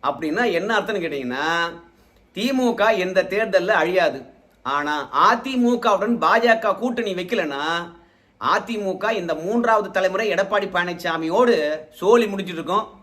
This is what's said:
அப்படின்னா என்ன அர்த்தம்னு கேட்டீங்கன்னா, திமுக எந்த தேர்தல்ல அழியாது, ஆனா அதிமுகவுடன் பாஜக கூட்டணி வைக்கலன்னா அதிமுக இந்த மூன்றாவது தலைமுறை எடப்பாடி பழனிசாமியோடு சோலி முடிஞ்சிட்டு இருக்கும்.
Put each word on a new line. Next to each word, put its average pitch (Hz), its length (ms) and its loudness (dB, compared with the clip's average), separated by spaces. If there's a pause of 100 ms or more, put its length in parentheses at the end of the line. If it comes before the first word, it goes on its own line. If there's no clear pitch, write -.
அப்படின்னா 160 500 -2
என்ன 202 280 0
அர்த்தம்னு - 20 -6
கேட்டீங்கன்னா, 151 640 -4 (880)
திமுக 233 640 2
எந்த 185 260 0
தேர்தல்ல 190 460 0
அழியாது, 170 560 2 (380)
ஆனா 143 460 -4 (260)
அதிமுகவுடன் 240 840 0
பாஜக 220 560 2
கூட்டணி 226 400 -4
வைக்கலன்னா 175 480 -4 (800)
அதிமுக 202 680 -2
இந்த 175 240 -2
மூன்றாவது 208 560 0
தலைமுறை 190 420 0
எடப்பாடி 196 360 0
பழனிசாமியோடு 170 1120 0 (140)
சோலி 226 320 4
முடிஞ்சிட்டு 196 240 -6
இருக்கும். 175 540 -4